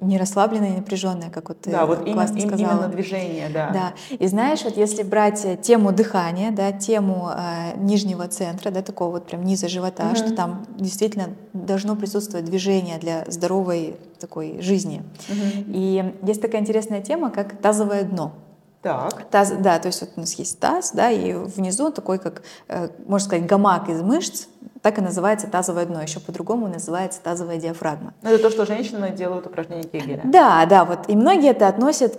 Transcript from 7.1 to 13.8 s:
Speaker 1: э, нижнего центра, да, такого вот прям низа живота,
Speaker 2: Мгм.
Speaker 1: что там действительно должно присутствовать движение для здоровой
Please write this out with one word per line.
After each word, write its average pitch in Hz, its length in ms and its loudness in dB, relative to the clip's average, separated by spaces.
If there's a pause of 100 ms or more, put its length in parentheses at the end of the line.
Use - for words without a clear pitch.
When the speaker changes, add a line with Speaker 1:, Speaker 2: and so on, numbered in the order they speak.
Speaker 1:
э, 170 440 -6
нижнего 190 500 0
центра, 180 420 -6
да, 185 120 -4
такого 180 300 -4
вот 175 140 -6
прям 175 180 -8
низа 190 240 0
живота, 185 400 -4
Speaker 2:
Мгм. 233 80 2
Speaker 1:
что 220 200 0
там 180 300 -4 (100)
действительно 196 520 -2 (260)
должно 190 320 -2 (100)
присутствовать 208 500 -6
движение 185 520 0
для 160 300 -4
здоровой 175 680 -2 (240)